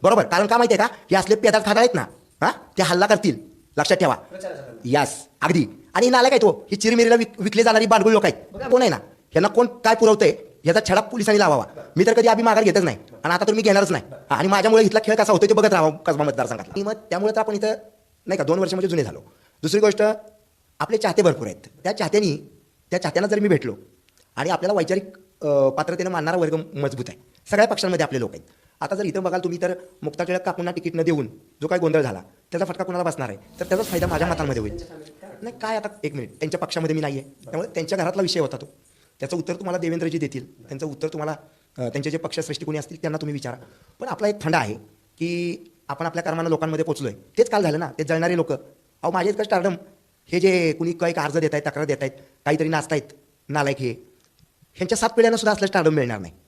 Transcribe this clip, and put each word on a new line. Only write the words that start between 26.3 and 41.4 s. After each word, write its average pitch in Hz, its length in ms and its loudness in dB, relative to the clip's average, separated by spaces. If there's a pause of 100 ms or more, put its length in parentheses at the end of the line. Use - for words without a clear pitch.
वर्ग 160 180 0 (180)
मजबूत 131 360 -4
आहे, - 140 -20 (280)
सगळ्या 208 160 4
पक्षांमध्ये 180 360 -2
आपले 135 160 -2
लोक 113 120 -4
आहेत. - 120 -18 (360)
आता 151 160 -6
जर 202 100 -4
इथं 190 180 -4
बघाल 180 160 -2
तुम्ही 175 220 -6
तर 180 120 -2 (280)
मुक्ता 151 220 -6
टिळक 180 180 -4
काकूंना 175 300 -6
तिकीट 170 240 -8
न 165 60 -2
देऊन 151 260 0 (340)
जो 151 60 -6
काही 180 120 0
गोंधळ 160 220 2
झाला 104 200 -4 (300)
त्याचा 170 140 -2
फटका 175 180 -6
कुणाला 180 200 -4
बसणार 143 260 -4
आहे, 98 80 -10 (220)
तर 175 60 -4
त्याचाच 185 220 0
फायदा 175 200 -2
माझ्या 165 200 0
मतांमध्ये 147 340 -2
होईल. 107 220 -8 (580)
नाही 233 200 -14
काय, 220 160 -4
आता 208 100 -6 (160)
एक - 100 -6
मिनिट, 123 160 -10 (100)
त्यांच्या 151 200 -4
पक्षामध्ये 156 360 -4
मी 156 60 -2
नाही 143 180 -4
आहे, 135 100 -16 (160)
त्यामुळे 160 220 -8
त्यांच्या 165 300 -4
घरातला 180 240 -2
विषय 175 180 -2
होता 131 180 -4
तो, - 80 -14 (540)
त्याचं 135 180 -6
उत्तर 170 160 -6
तुम्हाला 180 240 -6
देवेंद्रजी 170 400 -4
देतील, 139 500 -10
त्यांचं 139 180 -10
उत्तर 151 220 -8
तुम्हाला, 156 240 -8 (460)